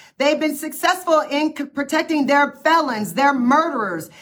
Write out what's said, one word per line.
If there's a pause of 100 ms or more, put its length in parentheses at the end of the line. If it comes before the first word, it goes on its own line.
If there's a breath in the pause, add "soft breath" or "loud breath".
(160 soft breath)
They've
been
successful
in
c-,
protecting
their
felons,
their
murderers, (120)